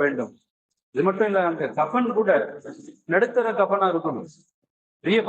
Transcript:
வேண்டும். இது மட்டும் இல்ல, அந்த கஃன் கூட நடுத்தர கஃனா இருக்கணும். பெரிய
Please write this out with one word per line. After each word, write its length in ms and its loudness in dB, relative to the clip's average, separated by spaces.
வேண்டும். 300 0
இது 120 2
மட்டும் 220 2
இல்ல, 100 2
அந்த 140 -4
கஃன் 380 0
கூட 120 2
நடுத்தர 460 2
கஃனா 320 2
இருக்கணும். 380 -4
பெரிய 260 2